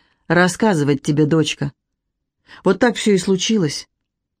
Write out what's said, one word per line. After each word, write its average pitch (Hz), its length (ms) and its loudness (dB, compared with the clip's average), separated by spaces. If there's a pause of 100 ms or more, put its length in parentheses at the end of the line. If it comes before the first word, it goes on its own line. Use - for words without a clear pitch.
(280)
рассказывать 175 720 0
тебе, 151 240 0
дочка. 151 480 -2 (920)
Вот 190 160 0
так 240 160 0
всё - 180 0
и 196 40 2
случилось. 185 720 -2 (520)